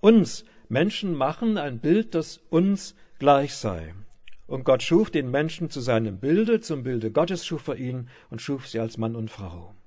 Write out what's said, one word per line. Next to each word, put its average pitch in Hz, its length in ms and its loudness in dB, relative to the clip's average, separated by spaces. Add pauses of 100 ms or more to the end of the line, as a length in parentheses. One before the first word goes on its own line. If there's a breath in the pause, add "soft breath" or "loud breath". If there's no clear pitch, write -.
uns 214 440 6 (240 soft breath)
Menschen 175 460 0
machen, 156 420 -2
ein 143 220 -4
Bild, 185 360 2
das - 260 -4 (100)
uns 190 440 2 (240 soft breath)
gleich 139 360 4
sei.“ 85 400 -6 (520)
Und 131 180 -8
Gott 131 180 4
schuf 208 280 4
den 135 200 -2
Menschen 156 400 -2
zu 143 100 -8
seinem 113 380 0
Bilde, 214 420 2
zum 147 220 -6
Bilde 117 280 -2
Gottes 170 360 0
schuf 160 220 -8
er - 80 -4
ihn 127 340 -8 (200 loud breath)
und 113 120 -12
schuf 139 260 -6
sie 117 100 -6
als 113 200 -4
Mann 113 180 -2
und 110 140 -8
Frau. 87 440 -14 (120)